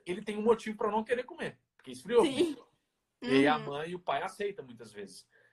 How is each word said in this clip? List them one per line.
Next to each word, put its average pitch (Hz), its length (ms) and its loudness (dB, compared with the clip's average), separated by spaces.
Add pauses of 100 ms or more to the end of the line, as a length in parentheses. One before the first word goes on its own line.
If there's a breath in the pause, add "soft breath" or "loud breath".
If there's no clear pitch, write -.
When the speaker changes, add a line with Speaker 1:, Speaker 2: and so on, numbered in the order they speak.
Speaker 1:
ele 185 160 -6
tem 208 160 -8
um 214 60 -4
motivo 220 340 0
pra 214 140 0
não 220 120 0
querer 247 200 -2
comer, 294 340 -10 (180)
porque - 160 -20
esfriou 220 300 4
a - 40 8
Speaker 2:
Sim. 269 80 0
Speaker 1:
comida. - 280 0 (600)
E 240 80 -4
aí 135 160 8
a 151 100 4
Speaker 2:
Uhum. 147 80 -6
Speaker 1:
mãe 143 260 -6
e 180 40 -6
o 180 40 -10
pai 143 220 -2
aceitam 190 440 -6
muitas 117 260 -18
vezes. 101 340 -14 (280 soft breath)